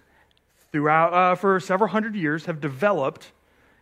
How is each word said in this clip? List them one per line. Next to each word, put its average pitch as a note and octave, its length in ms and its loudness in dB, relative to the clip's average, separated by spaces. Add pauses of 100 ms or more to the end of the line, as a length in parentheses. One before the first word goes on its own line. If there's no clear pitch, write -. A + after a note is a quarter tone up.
(720)
throughout, D#3 420 2
uh, F3+ 220 4
for F#3+ 240 2
several F#3+ 300 0
hundred G#3+ 260 -2
years D#3+ 300 -4
have D#3+ 160 -6
developed D3+ 720 -2 (500)